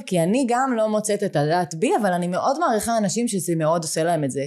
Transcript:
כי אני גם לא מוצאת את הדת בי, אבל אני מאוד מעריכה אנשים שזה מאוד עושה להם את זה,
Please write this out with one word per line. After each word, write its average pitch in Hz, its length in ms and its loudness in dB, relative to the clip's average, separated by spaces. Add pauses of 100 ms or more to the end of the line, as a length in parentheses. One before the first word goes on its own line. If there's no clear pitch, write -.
כי 170 180 0
אני 233 260 2
גם 254 280 0
לא 220 120 2
מוצאת 208 340 0
את 180 120 -2
הדת 160 400 0
בי, 214 160 0 (100)
אבל 190 120 2
אני 175 140 0
מאוד 185 320 0
מעריכה 220 380 0
אנשים 220 300 0
שזה 180 280 -2
מאוד 160 280 2
עושה 160 200 -2
להם 165 200 0
את 135 80 -2
זה, 135 160 -4